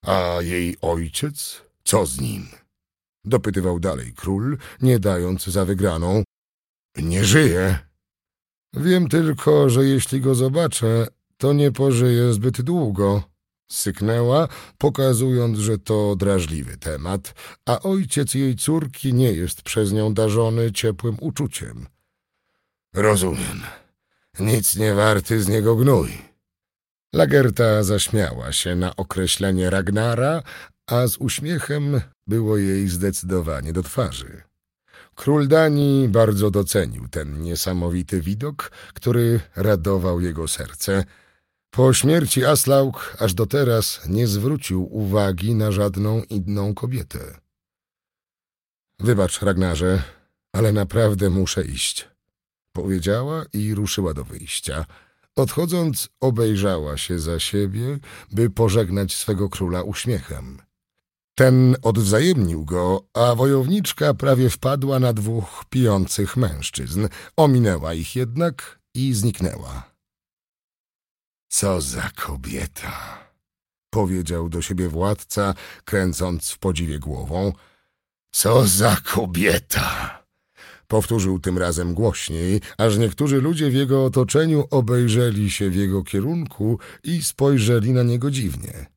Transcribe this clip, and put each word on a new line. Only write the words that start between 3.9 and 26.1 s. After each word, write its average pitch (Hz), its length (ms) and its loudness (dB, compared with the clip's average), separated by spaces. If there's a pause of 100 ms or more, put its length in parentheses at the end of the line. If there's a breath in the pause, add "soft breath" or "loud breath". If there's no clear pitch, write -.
król, 104 460 -4 (240 loud breath)
nie 127 160 4
dając 92 480 -2
za 98 180 0
wygraną. 92 580 0 (760)
"Nie 85 280 0
żyje." 95 540 4 (960)
"Wiem 180 340 2
tylko, 151 600 4
że 131 140 4
jeśli 135 360 0
go 131 140 2
zobaczę, 120 720 0 (300)
to 139 160 2
nie 143 200 4
pożyje 123 600 4
zbyt 117 300 0
długo", 104 600 0 (480)
syknęła, 120 800 0 (300 loud breath)
pokazując, 127 800 2
że 107 200 0
to 104 380 0
drażliwy 80 600 -2
temat, 82 580 -6 (320 loud breath)
a 143 140 0
ojciec 180 540 -2
jej 135 220 0
córki 143 580 -2
nie 123 180 4
jest 85 300 -4
przez 104 300 0
nią 107 220 0
darzony 113 580 2
ciepłym 110 480 -2
uczuciem. 64 680 -8 (1080)
"Rozumiem. 98 680 0 (800 loud breath)
Nic 107 360 2
nie 107 180 2
warty 107 480 2
z 92 60 -2
niego 110 280 2
gnój". 113 340 4 (1000)